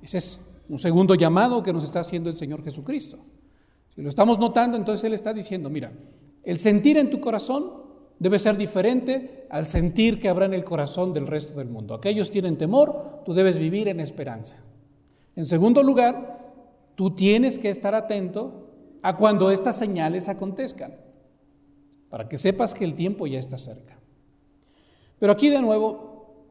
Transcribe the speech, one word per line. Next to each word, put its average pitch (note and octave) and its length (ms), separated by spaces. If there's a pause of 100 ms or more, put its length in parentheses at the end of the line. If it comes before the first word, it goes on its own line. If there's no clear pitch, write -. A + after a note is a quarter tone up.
Ese - 160
es - 220 (280)
un C#3+ 120
segundo F#3 340
llamado F#3+ 480
que F3+ 100
nos D#3+ 120
está D#3 160
haciendo E3+ 280
el E3 60
Señor D3+ 300
Jesucristo. D#3 540 (760)
Si - 80
lo C#3+ 60
estamos G3+ 320
notando, A#3+ 360
entonces G#3+ 280
Él A3 80
está G#3 200
diciendo, F#3 380
"Mira, D3 220 (500)
el F3 160
sentir G#3+ 400
en C#4+ 120
tu - 100
corazón B3+ 720 (260)
debe F#3+ 200
ser G#3 180
diferente B3 920
al D#3 160
sentir A3 540
que G#3 80
habrá F#3 180
en F#3+ 80
el F3+ 80
corazón E3+ 500
del D3 140
resto D3+ 280
del C3+ 140
mundo. G#2+ 240
Aquellos G3+ 380
tienen F3+ 260
temor, C4 680
tú F3 100
debes F#3 240
vivir F#3 300
en F3+ 100
esperanza. C3+ 600 (760)
En E3 100
segundo F#3+ 380
lugar, - 720 (420)
tú F#3+ 220
tienes G#3 420
que G#3+ 100
estar G3+ 280
atento G#3 720 (340)
a F3+ 140
cuando G3 340
estas G3 260
señales F3+ 520
acontezcan, G3 680 (1160)
para A2+ 180
que C#3+ 100
sepas G3 360
que G#3+ 100
el E3 100
tiempo F#3 320
ya C3+ 140
está C3 180
cerca". - 400 (1200)
Pero G3+ 140
aquí G#3 160
de C#4+ 120
nuevo G#3+ 760 (140)